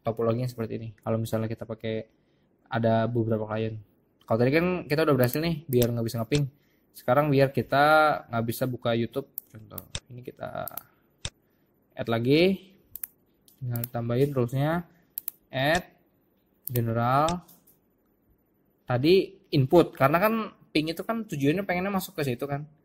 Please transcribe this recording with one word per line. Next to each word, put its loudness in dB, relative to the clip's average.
Topologinya -2
seperti -8
ini. -12
Kalau -4
misalnya -2
kita -8
pakai, -8
ada 2
beberapa 0
klien. -6
Kalau 0
tadi 4
kan 0
kita 0
udah 4
berhasil 2
nih, -4
biar 2
nggak -4
bisa -6
ngeping. 0
Sekarang 2
biar 4
kita 2
nggak -2
bisa -4
buka -2
YouTube. -4
Contoh, -12
ini -18
kita -10
add -8
lagi. 2
Tinggal -6
tambahin 0
rules-nya. -2
Add, 0
general. 0
Tadi 2
input, 4
karena 2
kan 2
ping 0
itu -8
kan -6
tujuannya 0
pengennya -2
masuk -6
ke -2
situ -4
kan. -4